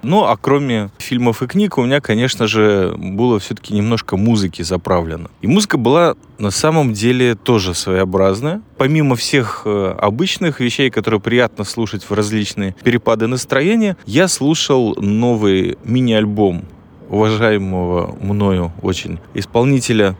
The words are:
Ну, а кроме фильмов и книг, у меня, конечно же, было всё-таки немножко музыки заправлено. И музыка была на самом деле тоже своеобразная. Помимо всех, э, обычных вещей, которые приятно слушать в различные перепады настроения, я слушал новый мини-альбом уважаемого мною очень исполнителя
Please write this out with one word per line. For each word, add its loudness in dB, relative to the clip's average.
Ну, 2
а 2
кроме 0
фильмов -2
и -6
книг, 0
у 2
меня, 0
конечно 0
же, 2
было 0
всё-таки -10
немножко -2
музыки 0
заправлено. -4
И -4
музыка 2
была 2
на -2
самом 0
деле 2
тоже 0
своеобразная. 0
Помимо 2
всех, -2
э, -2
обычных 0
вещей, 0
которые 0
приятно 0
слушать -6
в -8
различные -2
перепады 2
настроения, 0
я 2
слушал 0
новый 0
мини-альбом 0
уважаемого 0
мною 0
очень -4
исполнителя 0